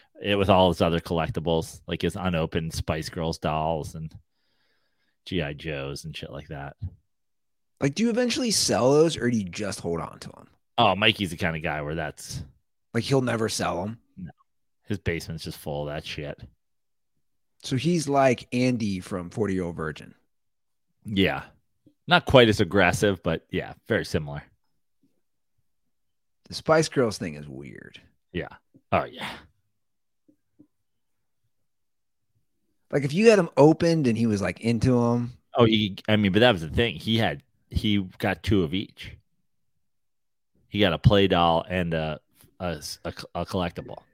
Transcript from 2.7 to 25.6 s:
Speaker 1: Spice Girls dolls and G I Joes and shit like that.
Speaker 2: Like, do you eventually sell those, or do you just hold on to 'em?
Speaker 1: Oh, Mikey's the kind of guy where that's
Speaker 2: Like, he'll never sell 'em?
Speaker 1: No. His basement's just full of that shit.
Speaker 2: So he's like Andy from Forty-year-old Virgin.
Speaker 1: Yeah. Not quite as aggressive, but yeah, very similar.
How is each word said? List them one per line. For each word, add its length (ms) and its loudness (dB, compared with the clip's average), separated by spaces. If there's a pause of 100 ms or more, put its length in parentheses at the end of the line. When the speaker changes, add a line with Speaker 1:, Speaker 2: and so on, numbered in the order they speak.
Speaker 1:
Spice 380 -6
Girls 280 -4
dolls 580 -4
and 200 -12 (1080)
G 160 -4
I 100 -4
Joes 540 -10
and 100 -14
shit 160 -14
like 160 -14
that. 300 -14 (1040)
Speaker 2:
Like, 140 -2
do 80 -2
you 60 2
eventually 420 -2
sell 420 2
those, 240 4
or 120 -2
do 60 0
you 80 -2
just 380 -8
hold 180 -4
on 200 -12
to 180 -16
'em? 100 -20 (300)
Speaker 1:
Oh, 180 4
Mikey's 360 0
the 40 -10
kind 220 -4
of 60 -10
guy 180 -4
where 140 -6
that's 460 -10 (520)
Speaker 2:
Like, 100 -2
he'll 180 0
never 280 -2
sell 340 -4
'em? 160 -10 (160)
Speaker 1:
No. 160 -16 (540)
His 140 -6
basement's 440 -6
just 140 -12
full 320 -8
of 40 -8
that 120 -10
shit. 340 -12 (1200)
Speaker 2:
So 140 -6
he's 320 0
like 460 2
Andy 480 0
from 300 -8
Forty-year-old 440 -2
Virgin. 400 -10 (880)
Speaker 1:
Yeah. 400 0 (640)
Not 180 2
quite 220 8
as 140 4
aggressive, 600 2
but 300 -4
yeah, 220 -6 (160)
very 160 0
similar. 380 -6 (2000)